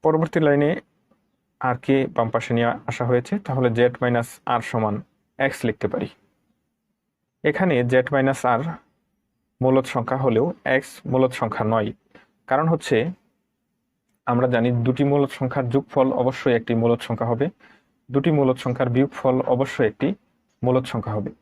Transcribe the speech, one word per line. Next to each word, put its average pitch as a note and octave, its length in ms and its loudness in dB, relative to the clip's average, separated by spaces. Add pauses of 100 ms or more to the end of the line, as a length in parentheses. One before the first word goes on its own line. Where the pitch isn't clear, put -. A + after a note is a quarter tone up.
পরবর্তী D#3+ 360 0
লাইনে D3 300 4 (880)
আর B2 220 -2
কে C3+ 140 2 (200)
বাম A2+ 180 0
পাশে A2+ 200 -2
নিয়ে A#2 160 2 (200)
আসা B2 200 -4
হয়েছে, B2 240 0 (120)
তাহলে B2+ 220 0 (100)
জেড A#2+ 220 4
মাইনাস A#2+ 280 0 (240)
আর A#2 80 0 (100)
সমান A2 240 0 (440)
এক্স C3+ 200 -2 (100)
লিখতে - 240 -4
পারি। A#2+ 160 -4 (1400)
এখানে D#3 300 2 (160)
জেড B2+ 220 4
মাইনাস C3+ 280 2 (120)
আর A#2 80 2 (1000)
মূলদ C3 340 4
সংখ্যা C3 300 -2
হলেও A#2+ 220 2 (300)
এক্স C3+ 140 -2 (220)
মূলদ B2+ 280 2
সংখ্যা A2 320 -4
নয়, G#2+ 160 0 (600)
কারণ D3 240 2
হচ্ছে D#3 240 -2 (1300)
আমরা B2 280 0
জানি A#2 140 2 (180)
দুটি C3 180 0
মূলদ C#3 340 2
সংখ্যার C3 360 -4
যোগফল C#3 340 2 (140)
অবশ্যই B2+ 380 0
একটি A#2 120 -4 (100)
মূলদ A#2 240 2
সংখ্যা A#2 240 -4
হবে, A#2+ 160 0 (600)
দুটি C3+ 300 0
মূলদ C3 260 2
সংখ্যার B2+ 300 -2
বিয়োগফল C3 420 2 (180)
অবশ্যই B2+ 380 0
একটি - 160 -2 (540)
মূলদ B2+ 300 2
সংখ্যা G#2+ 240 -6
হবে। G#2 140 -6 (120)